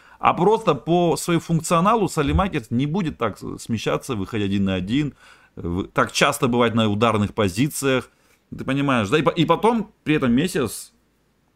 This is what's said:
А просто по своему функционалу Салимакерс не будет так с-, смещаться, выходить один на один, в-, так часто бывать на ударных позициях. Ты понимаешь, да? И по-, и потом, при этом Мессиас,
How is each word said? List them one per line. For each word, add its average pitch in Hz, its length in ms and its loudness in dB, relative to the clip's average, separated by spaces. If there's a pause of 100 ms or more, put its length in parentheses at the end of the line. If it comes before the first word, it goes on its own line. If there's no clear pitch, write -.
(200)
А 127 140 2
просто 180 420 2
по 170 400 0
своему 170 260 -2
функционалу 175 680 0
Салимакерс 156 640 0
не 123 140 0
будет 156 320 -2
так 107 200 -4
с-, 95 220 -12
смещаться, 127 560 -4
выходить 101 320 -2
один 98 180 0
на 95 100 0
один, 120 380 -2 (420)
в-, 87 380 -4
так 123 180 0
часто - 380 0
бывать 120 260 2
на 110 140 2
ударных 104 440 2
позициях. 123 760 0 (480)
Ты - 80 -10
понимаешь, 135 420 0
да? 131 120 2
И - 20 2
по-, 160 80 2
и 160 160 2
потом, 208 460 2 (120)
при 151 120 0
этом 131 180 2
Мессиас, 143 580 -2 (640)